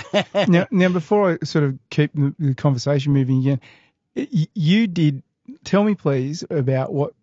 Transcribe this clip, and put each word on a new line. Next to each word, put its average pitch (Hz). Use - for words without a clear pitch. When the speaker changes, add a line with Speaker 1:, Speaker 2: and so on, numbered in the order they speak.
Speaker 1:
<laughs> 196
Speaker 2:
Now, 180
now, 185
before 185
I -
sort 151
of 135
keep 147
the, 143
the 139
conversation 139
moving 131
again, 131
y-, 254
y-, 165
you 202
did, 160
tell 196
me 208
please 139
about 131
what, 143